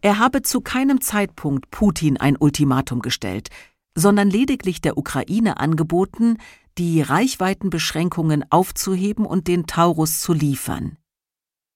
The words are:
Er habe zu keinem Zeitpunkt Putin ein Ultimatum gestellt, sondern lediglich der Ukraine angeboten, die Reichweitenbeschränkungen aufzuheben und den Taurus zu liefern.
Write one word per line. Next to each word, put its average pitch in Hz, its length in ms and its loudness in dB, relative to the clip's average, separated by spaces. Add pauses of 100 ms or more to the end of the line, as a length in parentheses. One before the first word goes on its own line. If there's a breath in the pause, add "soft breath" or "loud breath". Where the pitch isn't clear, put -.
Er 208 180 2
habe 254 220 2
zu - 220 -4
keinem 262 400 0
Zeitpunkt 165 680 -4
Putin 156 460 2
ein 139 220 2
Ultimatum 135 640 2
gestellt, 101 480 -6 (440 loud breath)
sondern 202 360 4
lediglich 233 500 -2
der - 160 -2
Ukraine 175 640 -2
angeboten, 170 800 0 (400 loud breath)
die 165 240 2
Reichweitenbeschränkungen 165 1500 -2
aufzuheben 190 760 0
und 165 200 -2
den 175 200 0
Taurus 160 540 0
zu - 120 -2
liefern. - 640 -4 (800)